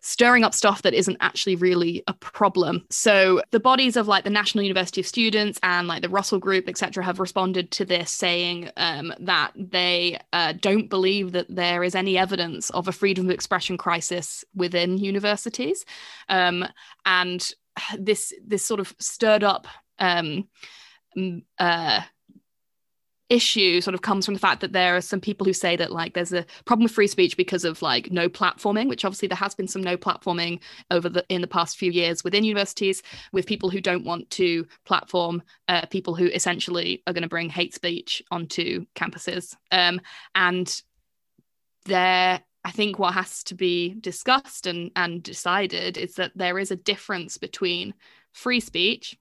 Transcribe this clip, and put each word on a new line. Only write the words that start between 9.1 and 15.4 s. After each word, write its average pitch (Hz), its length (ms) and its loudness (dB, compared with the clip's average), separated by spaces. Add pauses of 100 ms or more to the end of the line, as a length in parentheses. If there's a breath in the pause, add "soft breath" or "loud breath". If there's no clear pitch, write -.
that 170 360 0
they, 180 640 0 (140)
uh, 165 260 0
don't 208 300 2
believe 190 440 0
that 180 160 -2
there 175 340 0
is 180 100 0
any 190 240 0
evidence 185 540 -2
of 180 160 -2
a 190 40 -2
freedom 185 360 0
of 180 40 2
expression 180 460 -2
crisis 170 680 -4 (120)
within 175 420 0
universities. 208 880 -2 (420 loud breath)